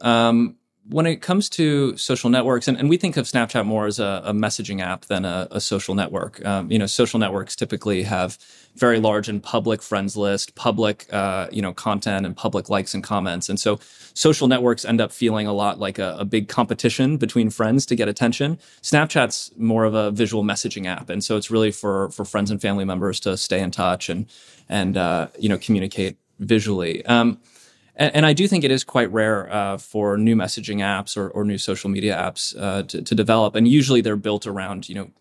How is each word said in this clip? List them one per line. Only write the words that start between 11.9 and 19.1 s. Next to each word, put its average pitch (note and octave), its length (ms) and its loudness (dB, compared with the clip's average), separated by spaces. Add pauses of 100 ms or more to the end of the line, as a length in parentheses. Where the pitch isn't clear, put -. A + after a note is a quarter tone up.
and F2 100 -8
public G2 340 -4
likes G2 260 -2
and G2 80 -6
comments. F#2 460 -4
And G#2 100 -2
so G#2 200 0 (360)
social D3+ 320 4
networks B2 360 4
end A2+ 160 2
up A2 120 0
feeling A2 340 0
a G#2 80 -2
lot G2+ 260 -2
like G2+ 200 -4
a, F#2 180 -2
a G2+ 80 -4
big G#2 220 0
competition C3 720 0
between A2+ 340 2
friends A#2 360 2
to B2 80 0
get A2+ 120 0
attention. B2+ 500 0 (240)
Snapchat's D3 760 0